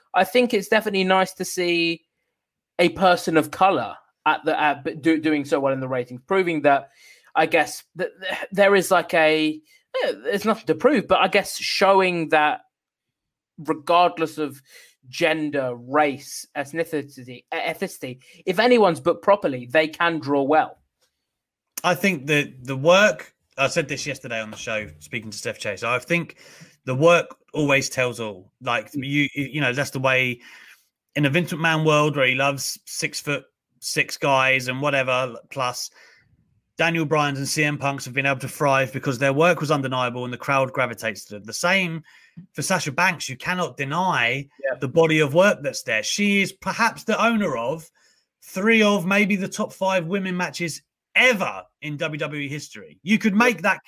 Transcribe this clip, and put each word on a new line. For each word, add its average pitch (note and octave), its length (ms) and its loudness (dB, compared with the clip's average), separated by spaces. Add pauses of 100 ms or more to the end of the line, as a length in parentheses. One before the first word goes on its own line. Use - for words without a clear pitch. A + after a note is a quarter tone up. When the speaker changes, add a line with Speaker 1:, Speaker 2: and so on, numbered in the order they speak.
(140)
Speaker 1:
I F#3 100 4
think B3 300 2
it's G3+ 140 -2
definitely G#3 360 0
nice F#3+ 300 2
to F#3 100 -8
see E3+ 600 -2 (720)
a F3 100 6
person F3 480 2
of C#3+ 140 2
color D3 440 0 (300)
at D#3 220 2
the, D#3 120 0
uh, C#3 220 0 (220)
do, D#3 180 4
doing D3+ 240 0
so C#3+ 160 0
well C3+ 140 0
in C3 60 -6
the C3 60 -6
ratings, B2+ 400 -6
proving E3+ 360 0
that, C#3 260 2 (460)
I D#3+ 100 2
guess, D#3+ 400 0 (120)
that E3+ 140 -6 (120)
th-, F#3+ 300 -8
there G3 220 4
is, F#3 160 4
like, F3 220 2
a, D#3 480 2 (420)
eh, F#3 100 0 (120)
there's G3+ 220 -2
nothing G#3+ 220 -2
to D#3 60 2
prove, A#3+ 320 2
but F#3+ 140 2
I F#3 80 2
guess F#3+ 300 -2
showing F#3 720 2
that D3+ 320 2 (960)
regardless D#3+ 800 0
of C3+ 240 -6 (460)
gender, C#3+ 680 -2
race, C3 800 -2
ethnicity, C#3+ 720 -8
e-, B2 160 -18 (100)
ethnicity, D#3 640 -8 (260)
if F#3 140 -4
anyone's G#3+ 400 6
booked - 240 0
properly, D#3+ 420 2
they D#3 220 2
can E3 320 -2
draw C#3 240 0
well. C#3 360 2 (1080)
Speaker 2:
I F3 100 2
think F3 320 -2
that C3+ 380 -2
the C3+ 120 -6
work, F3+ 560 4 (240)
I C3+ 120 2
said D3+ 180 -2
this C#3 180 -8
yesterday B2+ 360 -8
on G#2+ 100 -8
the G#2+ 60 -16
show, G#2+ 320 -8 (100)
speaking A2 320 -10
to G#2 80 -14
Steph A2+ 200 -8
Chase, G#2 260 -8
I A#2+ 160 0
think - 380 -4 (480)
the B2+ 80 -2
work E3 420 4 (180)
always C#3 340 2
tells B2 300 -2
all. G#2 320 -10 (100)
Like, A#2+ 320 -4
Speaker 1:
Mm. C3+ 160 -8
Speaker 2:
you, C#3+ 240 2
you C#3+ 280 -6
know, B2+ 120 2
that's C3+ 180 -4
the C3+ 100 -6
way B2+ 400 0 (720)
in D3 100 0
a C#3 60 4
Vince E3 220 0
McMahon D#3+ 340 0
world D3+ 300 4
where C3+ 100 2
he B2+ 80 2
loves C#3 420 -2 (100)
six-foot-six - 1300 -8
guys C3 500 2
and C3 160 -6
whatever, C3 540 -2 (140)
plus B2+ 380 -6 (880)
Daniel E3 300 0
Bryan's C#3+ 320 0
and C3+ 100 -4
C D#3 160 0
M D3 140 -2
Punk's C#3 260 -4
have B2+ 80 -12
been C3+ 140 0
able C3+ 140 0
to C3+ 80 -8
thrive C3+ 440 0
because C3 260 -4
their C3+ 140 2
work D#3+ 280 4
was D3+ 100 -2
undeniable B2+ 540 -2
and B2 80 -8
the A#2+ 40 -10
crowd C3+ 380 0
gravitates A#2 500 -4
to - 100 -18
them. G2+ 100 -14
The A2 100 -14
same F3 480 0 (500)
for - 80 -8
Sasha D#3 320 -2
Banks. F3 380 -2
You C3 80 -12
cannot E3+ 400 -4
deny C#3 680 -2 (160)
Speaker 1:
Yeah. C3 160 -4
Speaker 2:
the C#3 100 -4
body D#3 320 4
of D3 120 2
work F3+ 300 4
that's C#3 220 -6
there. A2 180 0
She G3+ 400 0
is F3+ 100 -2
perhaps G#3+ 520 -4
the G#3+ 140 -2
owner G#3 380 0
of C#3 340 -6 (520)
three A3 400 2
of G3+ 240 2
maybe G3+ 300 2
the F#3+ 120 -2
top - 240 -6
five F#3+ 320 -2
women F#3 320 -4
matches E3+ 460 -6 (320)
ever F#3 480 2 (180)
in D3+ 160 -8
W D#3 220 -6
W D3 240 -6
E C#3+ 40 -8
history. C3+ 560 -14
You G3+ 160 2
could G#3 160 0
make A3 280 2
that F#3+ 260 0